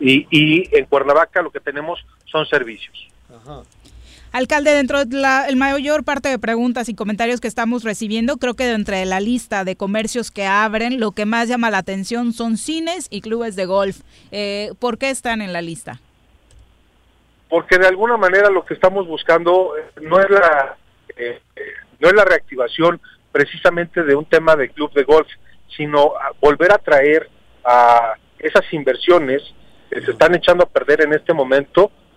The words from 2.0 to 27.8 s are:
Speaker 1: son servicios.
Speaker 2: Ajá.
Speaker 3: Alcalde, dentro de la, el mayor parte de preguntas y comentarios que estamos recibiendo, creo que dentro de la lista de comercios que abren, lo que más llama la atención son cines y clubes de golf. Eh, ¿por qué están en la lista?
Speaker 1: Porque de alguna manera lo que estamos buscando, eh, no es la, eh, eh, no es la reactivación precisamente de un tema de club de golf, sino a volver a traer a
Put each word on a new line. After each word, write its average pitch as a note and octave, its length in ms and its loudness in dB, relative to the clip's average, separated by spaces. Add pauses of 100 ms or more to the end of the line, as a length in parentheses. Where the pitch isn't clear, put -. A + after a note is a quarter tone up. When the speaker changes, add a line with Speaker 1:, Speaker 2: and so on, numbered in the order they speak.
Speaker 1:
son D#3 200 -4
servicios. A#2+ 480 -4 (400)
Speaker 2:
Ajá. A#2+ 280 -20 (720)
Speaker 3:
Alcalde, C#4+ 400 0
dentro C#4+ 320 0
de A#3+ 120 -8
la, C4+ 320 0
el C4+ 80 0
mayor C#4 480 -2
parte C#4+ 240 -4
de C4 100 -4
preguntas A#3 500 -4
y A#3 60 -8
comentarios A3+ 460 -4
que A#3 80 -8
estamos A#3 360 -4
recibiendo, A3+ 520 -4
creo B3 180 -6
que B3+ 100 -6
dentro G#3+ 320 -4
de F#3 100 -4
la F#3+ 140 -4
lista A3 440 -4
de F#3 120 -6
comercios A3 540 -6
que G3 160 -10
abren, A3 540 -2
lo G#3+ 120 -4
que G#3 120 -6
más A#3 240 -2
llama A#3 220 -2
la G3+ 80 -2
atención G3 560 -6
son A#3 240 -4
cines E4 520 -6
y G#3 120 -12
clubes A3 340 -6
de G3 100 -4
golf. G3 340 -2 (300)
Eh, G3+ 480 -8
¿por A#3+ 200 -4
qué C4+ 120 -4
están A#3+ 320 -6
en F#3+ 120 -10
la E3+ 80 -6
lista? E3 380 -14 (1500)
Speaker 1:
Porque E3+ 300 2
de F#3 100 6
alguna G#3+ 280 0
manera G3 340 4
lo F#3 140 0
que - 100 -6
estamos F#3+ 340 2
buscando, E3+ 680 2
eh, - 260 -14
no E3 180 2
es G3 100 2
la, D#3 460 2 (400)
eh, A#2+ 240 -12 (160)
eh, - 40 -18 (380)
no D3+ 100 4
es F#3+ 60 6
la G#3 100 6
reactivación D#3+ 760 0 (320)
precisamente E3+ 720 0
de C#3+ 100 4
un D3+ 100 -2
tema D#3+ 300 4
de C#3 160 -2
club D3 220 -6
de C#3+ 100 2
golf, D3+ 240 4 (500)
sino D3 400 2
a C#3 240 -8
volver D3 320 4
a G3+ 60 4
traer D3+ 500 2 (360)
a A#2+ 500 4 (240)